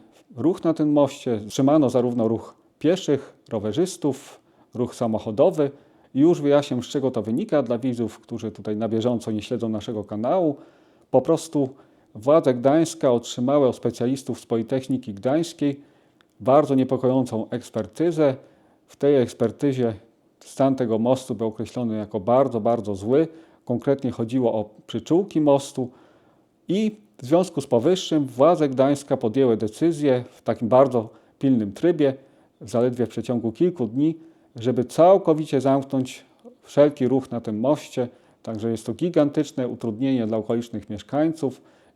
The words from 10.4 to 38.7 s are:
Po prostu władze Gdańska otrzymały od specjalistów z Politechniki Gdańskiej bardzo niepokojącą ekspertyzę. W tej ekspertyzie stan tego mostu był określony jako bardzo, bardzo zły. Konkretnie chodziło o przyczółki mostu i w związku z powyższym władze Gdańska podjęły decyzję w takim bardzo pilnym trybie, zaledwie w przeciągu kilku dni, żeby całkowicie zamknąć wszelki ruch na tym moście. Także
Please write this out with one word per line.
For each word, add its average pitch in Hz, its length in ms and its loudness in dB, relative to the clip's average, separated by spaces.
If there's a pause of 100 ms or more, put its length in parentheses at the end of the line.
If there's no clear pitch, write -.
Po 127 120 4
prostu 151 460 0 (460)
władze 135 400 4
Gdańska 139 580 2
otrzymały 131 560 0
od 120 80 -2
specjalistów 127 640 -4
z - 60 -20
Politechniki 123 680 -4
Gdańskiej 139 680 -2 (600)
bardzo 139 340 4
niepokojącą 127 760 0
ekspertyzę. 135 840 -2 (500)
W - 100 -20
tej 143 200 2
ekspertyzie 120 760 -2 (460)
stan 135 360 0
tego 113 220 -2
mostu 127 360 0
był 110 120 -6
określony 110 500 -6
jako 104 240 -6
bardzo, 120 400 2
bardzo 107 340 -2
zły. 127 340 0 (360)
Konkretnie 127 460 -2
chodziło 117 440 -2
o 107 160 -4 (160)
przyczółki 160 540 -2
mostu 139 500 0 (760)
i 208 360 -2 (140)
w 123 80 -14
związku 160 340 0
z - 60 -8
powyższym 151 600 0
władze 147 420 4
Gdańska 135 480 0
podjęły 123 400 2
decyzję 139 760 0
w - 120 -20
takim 117 260 -4
bardzo 123 400 4 (300)
pilnym 113 340 0
trybie, 151 420 0 (460)
zaledwie 123 460 -2
w - 20 -12
przeciągu 117 440 -4
kilku 175 340 0
dni, 143 320 -2 (380)
żeby 123 280 -2
całkowicie 160 760 4
zamknąć 135 640 -2 (380)
wszelki 143 460 2
ruch 127 220 0
na 120 100 -6
tym 107 200 -6
moście. 127 480 -2 (340)
Także 113 280 -6